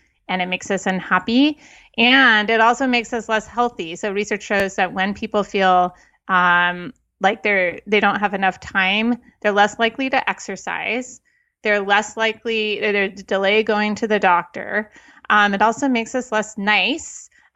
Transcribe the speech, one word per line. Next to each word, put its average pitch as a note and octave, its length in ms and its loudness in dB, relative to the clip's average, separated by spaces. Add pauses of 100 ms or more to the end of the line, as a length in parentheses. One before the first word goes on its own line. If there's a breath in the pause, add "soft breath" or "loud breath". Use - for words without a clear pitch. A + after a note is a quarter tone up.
(280 soft breath)
and F#3 140 -4
it F3+ 60 -4
makes F3+ 240 -6
us F#3+ 140 -2
unhappy, G3+ 760 0 (380 loud breath)
and A#3+ 520 4
it A3+ 120 2
also A#3+ 260 2
makes A#3+ 260 -2
us A3+ 140 -6
less A3 180 -2
healthy. A3 500 -4
So G#3 160 -6
research G3+ 320 -4
shows G3 320 -2
that F#3 180 -2
when F#3+ 200 -2
people G#3 300 -4
feel, F#3 520 2 (320 soft breath)
um, F3+ 640 0 (260)
like G#3 240 0
they're, F#3+ 420 0
they G#3 140 2
don't G3+ 200 2
have G3+ 140 0
enough F#3+ 260 0
time, G#3 580 0 (240 soft breath)
they're G#3 100 0
less G#3 280 2
likely A#3 320 -2
to C4 180 0
exercise, F#3+ 920 -8 (440)
they're G#3 180 0
less G3+ 340 0
likely, A3 640 -2
they G3+ 300 0
delay G3 540 0
going G#3 320 0
to A3+ 120 -4
the G#3 120 2
doctor. F#3+ 720 -2 (380 loud breath)
Um, G#3 240 4
it G3 80 -2
also A3+ 260 2
makes A#3 280 -2
us B3 160 -4
less G#3+ 260 -4
nice. G#3 720 -2 (260 soft breath)